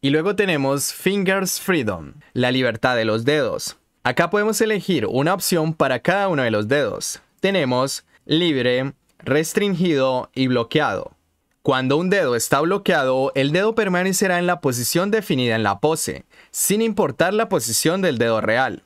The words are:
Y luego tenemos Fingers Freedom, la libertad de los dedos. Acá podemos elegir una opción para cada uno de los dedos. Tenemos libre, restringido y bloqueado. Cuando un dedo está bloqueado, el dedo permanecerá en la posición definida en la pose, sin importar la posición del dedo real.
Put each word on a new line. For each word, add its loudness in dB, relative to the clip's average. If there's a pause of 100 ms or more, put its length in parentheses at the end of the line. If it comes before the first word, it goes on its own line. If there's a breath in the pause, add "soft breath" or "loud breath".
Y 0
luego 0
tenemos 0
Fingers -2
Freedom, -2 (180 soft breath)
la 0
libertad 0
de 0
los 0
dedos. -2 (260)
Acá 0
podemos 0
elegir 0
una 0
opción 0
para 0
cada 0
uno 0
de 2
los 0
dedos. -2 (180)
Tenemos 0 (180 soft breath)
libre, 0 (240)
restringido 0
y 0
bloqueado. 0 (500)
Cuando 2
un 0
dedo 2
está 0
bloqueado, 0
el 0
dedo 0
permanecerá 0
en 0
la -2
posición 0
definida 0
en 0
la 0
pose, -2 (280 soft breath)
sin 0
importar 0
la 0
posición 0
del 0
dedo 2
real. 0